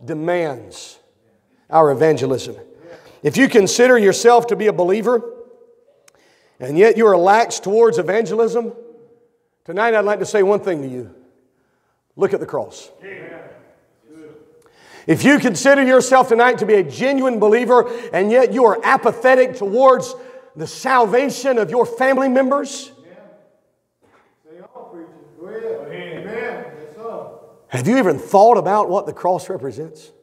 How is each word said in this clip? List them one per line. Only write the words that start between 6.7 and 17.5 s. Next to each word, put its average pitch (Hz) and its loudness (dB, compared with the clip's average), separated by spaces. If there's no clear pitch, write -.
yet 202 6
you 226 4
are 190 4
lax 202 2
towards 220 2
evangelism, 220 -2
tonight 220 -2
I'd 208 2
like 202 -2
to 185 -4
say 208 0
one 202 2
thing 180 -6
to 135 -10
you. 123 -12
Look 185 -2
at - 0
the 156 -4
cross. - -10
If 160 0
you 277 4
consider 269 2
yourself 254 4
tonight 240 2
to 208 -4
be 214 4
a 196 2
genuine 247 -2
believer, 233 2